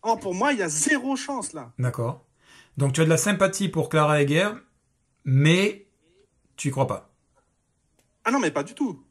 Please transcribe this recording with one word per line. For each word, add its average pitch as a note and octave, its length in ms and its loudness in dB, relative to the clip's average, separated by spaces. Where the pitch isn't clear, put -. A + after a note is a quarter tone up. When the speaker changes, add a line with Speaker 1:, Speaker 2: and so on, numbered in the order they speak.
Speaker 1:
Or, A3+ 160 0
pour F#3+ 160 -6
moi, C4+ 200 2
il A3+ 40 -4
y G3 40 -2
a E3+ 60 -2
zéro C4+ 480 0
chance B3+ 360 -8
là. B2+ 260 -14
Speaker 2:
D'accord. B2 480 -4
Donc, C3+ 160 0
tu D3+ 80 0
as D#3+ 40 6
de D#3+ 60 2
la D#3+ 80 6
sympathie F#3+ 500 0
pour D#3+ 200 -4
Clara D3+ 340 2
Heger, D#3+ 280 2
mais D#3+ 600 2
tu - 120 -4
y - 20 0
crois C3+ 160 -2
pas. - 280 -8
Speaker 1:
Ah A3 60 0
non, C4+ 80 2
mais F#3+ 120 0
pas F#3 120 -4
du F#3 120 -12
tout. G#3 360 -6